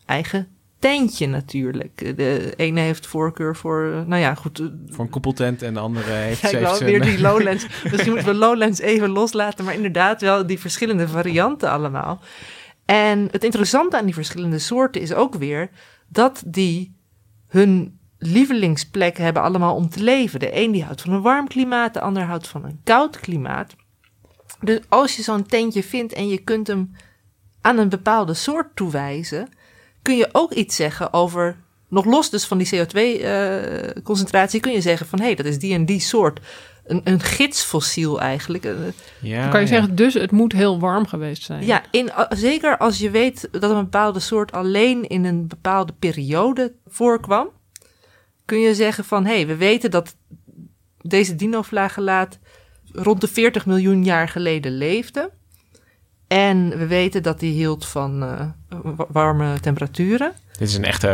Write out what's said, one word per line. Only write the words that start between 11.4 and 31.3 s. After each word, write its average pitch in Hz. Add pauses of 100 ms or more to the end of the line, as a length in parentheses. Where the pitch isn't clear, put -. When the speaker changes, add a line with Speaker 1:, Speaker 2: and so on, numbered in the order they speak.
Speaker 1:
allemaal. 147 (680)
En 208
het 196
interessante 240
aan 214
die 185
verschillende 165
soorten 254
is 170
ook 262
weer 147 (380)
dat 254
die 180 (520)
hun 185 (200)
lievelingsplek 180
hebben 165
allemaal 180
om 165
te 185
leven. 240
De -
een 226
die 190
houdt 139
van 180
een 196
warm 269
klimaat, 247
de -
ander 196
houdt 170
van -
een 147
koud 285
klimaat. 135 (840)
Dus 220 (100)
als 262
je 226
zo'n 208
tentje 226
vindt 233
en 202
je 196
kunt 220
hem 190 (720)
aan 233
een 214
bepaalde 190
soort 302
toewijzen, 151 (520)
kun 262
je 220
ook 330
iets 202
zeggen 156
over, 175 (340)